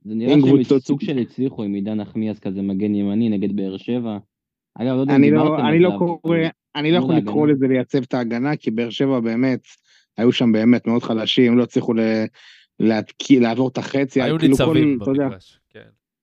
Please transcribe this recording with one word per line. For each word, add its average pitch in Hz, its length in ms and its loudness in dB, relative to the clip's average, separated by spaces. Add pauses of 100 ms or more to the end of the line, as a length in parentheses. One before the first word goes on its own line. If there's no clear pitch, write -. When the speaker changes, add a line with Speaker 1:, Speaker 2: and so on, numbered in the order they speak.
Speaker 1:
זה 107 100 -10
נראה 117 180 -2
Speaker 2:
אין 147 80 6
Speaker 1:
שהם 135 140 6
Speaker 2:
קבוצות 131 280 2
Speaker 1:
סוג 143 180 -4
של 156 180 -4
הצליחו 123 440 -6
עם 101 120 -4
עידן 101 200 -4
נחמיאס 107 440 -6
כזה, 98 240 -6
מגן 98 320 -2
ימני 104 340 0
נגד 101 280 -2
באר 95 200 -6
שבע. 117 420 -6 (560)
אגב, 127 220 -4
לא 131 40 0
יודע 139 120 0
אם 139 60 6
Speaker 2:
אני 143 120 6
לא, 156 120 4
Speaker 1:
דיברתם 151 240 0
Speaker 2:
אני 156 100 2
Speaker 1:
על 170 60 6
Speaker 2:
לא 180 80 6
Speaker 1:
זה, - 80 -4
Speaker 2:
קורא, 170 260 -2
Speaker 1:
אבל 165 240 0 (280)
Speaker 2:
אני 151 160 0
לא 175 40 4
יכול - 140 0
Speaker 1:
מול 160 120 2
Speaker 2:
לקרוא 107 180 -2
Speaker 1:
ההגנה. 147 160 4
Speaker 2:
לזה 135 100 0
לייצב 127 360 0
את 117 120 -6
ההגנה, 123 420 -2
כי - 140 -6
באר 117 200 -4
שבע 135 300 -2
באמת, 120 400 -2 (580)
היו 120 140 4
שם 120 200 2
באמת 113 340 2
מאוד 117 160 0
חלשים, 117 560 2
לא 120 40 4
הצליחו 120 320 -2
ל-, 110 300 0 (560)
להתקי-, 110 600 0
לעבור 120 280 0
את 127 100 -8
החצי, 135 440 -4
Speaker 3:
היו 147 160 -2
Speaker 2:
כאילו 147 180 2
כל, 131 80 0
Speaker 3:
ניצבים 156 380 0
Speaker 2:
אתה 139 80 -4
יודע, 139 140 -2
Speaker 3:
במגרש, 98 360 -12 (100)
כן. 110 180 -20 (340)